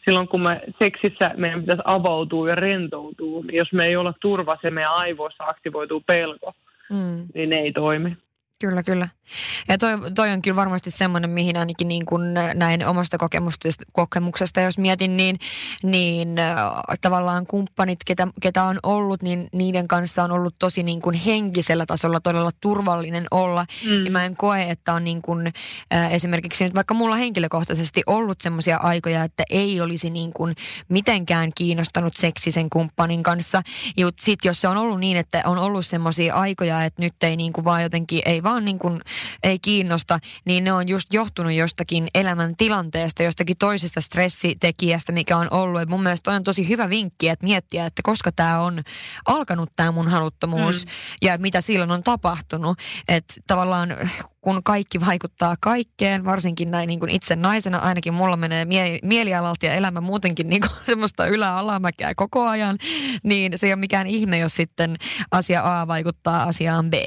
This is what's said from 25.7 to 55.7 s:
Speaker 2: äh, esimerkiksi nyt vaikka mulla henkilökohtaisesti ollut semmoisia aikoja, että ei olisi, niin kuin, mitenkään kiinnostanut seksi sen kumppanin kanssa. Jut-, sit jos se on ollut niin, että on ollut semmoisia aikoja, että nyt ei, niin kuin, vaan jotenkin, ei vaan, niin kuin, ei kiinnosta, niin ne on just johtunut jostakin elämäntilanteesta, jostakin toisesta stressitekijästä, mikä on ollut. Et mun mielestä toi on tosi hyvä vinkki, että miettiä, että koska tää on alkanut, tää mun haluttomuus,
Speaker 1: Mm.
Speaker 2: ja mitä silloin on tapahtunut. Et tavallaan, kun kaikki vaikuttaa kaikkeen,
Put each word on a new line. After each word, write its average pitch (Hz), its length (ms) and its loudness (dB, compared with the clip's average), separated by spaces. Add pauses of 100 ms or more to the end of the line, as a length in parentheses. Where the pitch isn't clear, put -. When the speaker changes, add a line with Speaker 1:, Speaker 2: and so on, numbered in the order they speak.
Speaker 2:
äh, 170 200 2
esimerkiksi 175 500 0
nyt 180 120 0
vaikka 196 180 2
mulla 226 220 2
henkilökohtaisesti 170 920 0
ollut 208 340 0
semmoisia 165 360 0
aikoja, 165 460 0
että 165 260 -4
ei 196 320 2
olisi, 170 280 -2
niin 165 240 -6
kuin, 165 200 -2 (360)
mitenkään 180 680 2
kiinnostanut 170 560 0
seksi - 380 0
sen 160 180 0
kumppanin 165 540 0
kanssa. 175 380 0 (360)
Jut-, 175 240 0
sit 208 240 2
jos 175 160 2
se 196 60 2
on 185 100 2
ollut 214 220 0
niin, 185 180 2
että 170 280 0
on 180 120 2
ollut 190 280 0
semmoisia 165 500 0
aikoja, 175 480 0
että 160 180 -4
nyt 170 120 0 (100)
ei, 165 120 2
niin 165 180 -2
kuin, 160 120 -4
vaan 170 180 2
jotenkin, 165 420 -2
ei 165 180 2
vaan, 220 220 0
niin 190 140 -2
kuin, 175 220 -2 (420)
ei 185 160 2
kiinnosta, 175 600 0 (260)
niin 180 180 2
ne 190 100 2
on 180 160 2
just 190 240 -2
johtunut 196 400 0
jostakin 165 640 0
elämäntilanteesta, 170 1080 0
jostakin 170 360 0
toisesta 185 420 0
stressitekijästä, 170 1120 0
mikä 170 260 2
on 170 140 2
ollut. 180 300 0
Et 165 80 -4
mun 185 140 0
mielestä 175 220 0
toi 202 100 0
on 190 80 -2
tosi 190 260 0
hyvä 226 200 0
vinkki, 185 400 0
että 165 160 -2
miettiä, 180 400 0
että - 180 -6
koska 208 280 0
tää 165 300 2
on 170 200 -2 (460)
alkanut, 185 480 0
tää 170 160 4
mun 165 160 0
haluttomuus, 165 760 0
Speaker 1:
Mm. - 60 -18 (300)
Speaker 2:
ja 180 160 4
mitä 185 240 0
silloin 180 300 0
on 175 120 -2
tapahtunut. 170 760 0 (320)
Et 165 140 4 (240)
tavallaan, 180 420 2 (520)
kun 190 220 0
kaikki 202 380 0
vaikuttaa 175 600 0
kaikkeen, 202 640 0